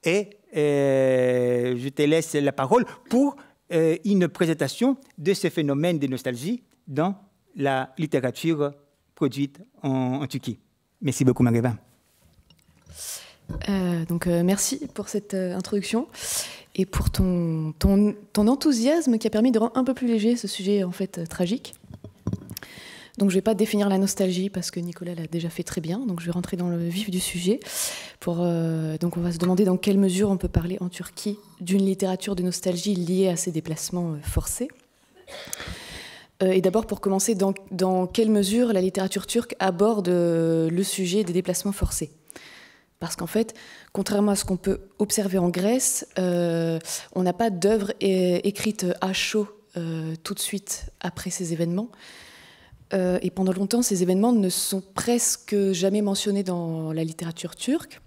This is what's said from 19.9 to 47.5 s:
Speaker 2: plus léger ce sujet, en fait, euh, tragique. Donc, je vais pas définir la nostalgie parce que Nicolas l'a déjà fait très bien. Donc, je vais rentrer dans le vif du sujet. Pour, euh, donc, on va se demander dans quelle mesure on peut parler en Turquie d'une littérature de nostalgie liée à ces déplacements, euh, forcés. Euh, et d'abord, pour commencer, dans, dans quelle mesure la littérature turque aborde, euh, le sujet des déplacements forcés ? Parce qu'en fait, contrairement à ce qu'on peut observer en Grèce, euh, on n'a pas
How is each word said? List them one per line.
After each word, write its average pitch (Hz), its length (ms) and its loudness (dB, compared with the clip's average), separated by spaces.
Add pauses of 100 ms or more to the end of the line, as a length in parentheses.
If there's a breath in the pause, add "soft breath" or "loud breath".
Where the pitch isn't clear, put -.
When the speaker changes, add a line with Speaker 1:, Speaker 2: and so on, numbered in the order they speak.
Speaker 2:
plus 254 120 -4
léger 233 300 4
ce 214 120 -6
sujet, 196 360 0
en 180 80 -4
fait, 185 260 -6
euh, 165 80 -6
tragique. 185 480 -4 (1400 loud breath)
Donc, 202 140 2
je 180 60 2
vais 190 60 2
pas 220 120 2
définir 208 340 2
la 190 100 4
nostalgie 190 520 0
parce 185 220 -8
que 180 80 -6
Nicolas 175 340 -8
l'a 165 140 -8
déjà 165 200 -4
fait 170 140 -8
très - 180 -6
bien. 170 200 -4
Donc, 190 200 -4
je 170 60 -8
vais 170 60 -4
rentrer 175 240 -4
dans 175 120 -2
le 170 100 0
vif 175 320 -2
du 180 100 0
sujet. 180 400 -2 (580 loud breath)
Pour, 170 220 -4
euh, 165 580 0
donc, 170 180 -2
on 175 40 -2
va 175 100 0
se 165 80 -4
demander 185 260 4
dans 185 120 2
quelle 196 220 2
mesure 196 320 2
on 190 60 2
peut 175 120 -4
parler 175 320 0
en 180 80 -4
Turquie 202 500 -8 (220)
d'une 190 240 2
littérature 190 500 0
de 180 80 -2
nostalgie 180 520 -2
liée 180 340 2
à 175 80 0
ces 175 160 -4
déplacements, 160 600 -4
euh, - 80 -8
forcés. - 460 -4 (1700 loud breath)
Euh, 185 80 4
et 185 100 4
d'abord, 190 260 2
pour 202 140 -6
commencer, 196 360 2
dans, 196 180 2 (160)
dans 185 380 2
quelle 220 220 2
mesure 214 420 4
la 185 80 2
littérature 190 480 -2
turque - 320 -2
aborde, 190 480 2
euh, 165 600 2
le 175 140 0
sujet 190 400 0
des 175 100 -2
déplacements 180 400 -2
forcés ? - 380 -4 (880 loud breath)
Parce 170 160 -8
qu'en 170 140 -8
fait, 226 260 -2 (380 loud breath)
contrairement 202 400 2
à 196 40 2
ce - 80 -4
qu'on 190 120 -2
peut 190 240 -2 (180)
observer 202 400 0
en 175 120 4
Grèce, 202 580 0 (100)
euh, 170 600 0 (340 loud breath)
on 185 80 0
n'a 180 100 2
pas 226 180 0